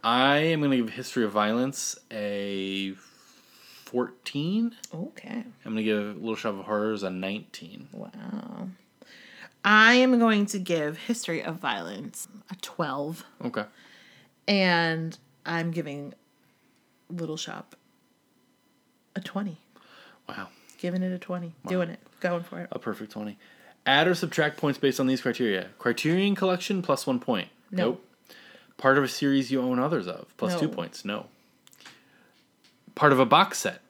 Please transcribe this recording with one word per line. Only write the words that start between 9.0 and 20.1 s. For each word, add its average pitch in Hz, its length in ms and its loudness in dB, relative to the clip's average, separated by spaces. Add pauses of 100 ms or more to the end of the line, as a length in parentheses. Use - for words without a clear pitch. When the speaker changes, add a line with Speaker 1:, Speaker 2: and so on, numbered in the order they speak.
Speaker 2:
I 214 280 8
am 254 260 8
going 220 280 6
to 208 120 -4
give 160 380 -2
History 180 440 -4
of 165 160 -6
Violence 104 680 -6 (240)
a 190 40 -10
twelve. 147 680 -6 (220)
Speaker 1:
Okay. 110 180 -4 (840)
Speaker 2:
And 170 680 2 (280)
I'm 165 260 -2
giving 143 420 -8 (960)
Little 165 280 -6
Shop - 380 -12 (1400)
a 190 60 -4
twenty. 196 360 -6 (680)